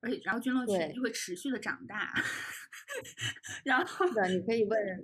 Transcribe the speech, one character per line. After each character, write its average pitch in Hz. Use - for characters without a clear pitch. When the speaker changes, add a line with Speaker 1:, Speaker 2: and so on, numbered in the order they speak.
Speaker 1:
而 226
且， -
然 190
后 233
菌 254
落 254
群 208
Speaker 2:
对。 156
Speaker 1:
就 254
会 -
持 -
续 277
地 240
长 -
大。 202
<laughs> -
然 262
后 -
Speaker 2:
是 311
的， 196
你 185
可 226
以 226
问 220